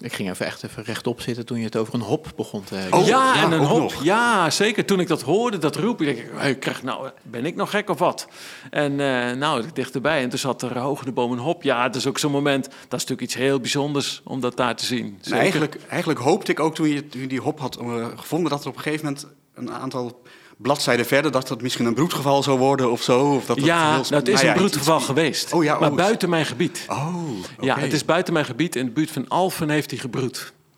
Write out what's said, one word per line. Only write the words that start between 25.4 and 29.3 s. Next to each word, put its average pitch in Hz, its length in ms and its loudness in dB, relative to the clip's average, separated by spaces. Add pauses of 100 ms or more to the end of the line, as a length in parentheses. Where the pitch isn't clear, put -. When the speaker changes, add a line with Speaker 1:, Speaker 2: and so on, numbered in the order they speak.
Speaker 2:
Oh, 165 100 4
ja, 147 160 2
Speaker 3:
maar 160 100 4
Speaker 2:
oh, 143 60 -2
Speaker 3:
buiten 185 340 2
mijn 160 160 2
gebied. 139 440 -4
Speaker 2:
Oh, 98 80 -2 (600)
Speaker 3:
Ja, 131 140 0
Speaker 2:
oké. 117 80 -2
Speaker 3:
het 127 120 -2
is 143 120 0
buiten 170 280 2
mijn 147 120 2
gebied. 135 300 -4
In 127 100 -2
de 117 60 -4
buurt 151 200 -2
van - 160 -6
Alphen 165 420 -2